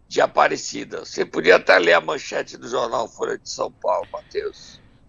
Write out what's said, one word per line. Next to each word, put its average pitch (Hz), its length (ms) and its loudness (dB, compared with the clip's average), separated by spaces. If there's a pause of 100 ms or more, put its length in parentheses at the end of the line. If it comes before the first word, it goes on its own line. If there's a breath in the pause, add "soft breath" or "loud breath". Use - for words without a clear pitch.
de - 120 -2
Aparecida. - 840 -2
Você - 200 -6
podia 160 320 4
até 185 200 4
ler 170 160 4
a 165 80 4
manchete 147 560 -8
do 131 100 -16
jornal 120 400 -4
Folha - 300 -6
de - 100 -16
São - 240 -6
Paulo, 90 400 -4
Matheus. - 680 -10 (260)